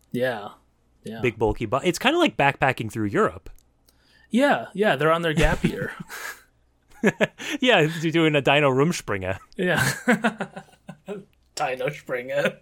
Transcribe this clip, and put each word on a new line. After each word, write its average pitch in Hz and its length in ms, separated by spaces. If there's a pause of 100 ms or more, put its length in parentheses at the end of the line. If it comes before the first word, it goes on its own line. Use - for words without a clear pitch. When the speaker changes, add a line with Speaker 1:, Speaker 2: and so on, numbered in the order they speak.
(120)
Speaker 1:
Yeah, 120 380 (520)
yeah. 110 180
Speaker 2:
Big 120 160
bulky 110 300
bu-, 123 160
it's 175 160
kinda 277 200
like 330 180
backpacking 131 560
through 110 140
Europe. 160 440 (800)
Speaker 1:
Yeah, 240 420
yeah, 185 240
they're 151 160
on 170 100
their 160 120
gap 160 300
year. - 340
Speaker 2:
<laughs> - 40 (1600)
Yeah, 233 200
you're 160 320
doing 160 220
a 147 60
Dino 143 300
Rumspringa. 110 680 (200)
Speaker 1:
Yeah. 151 340 (140)
<laughs> - 1500
Dino 131 360
Springer. 139 720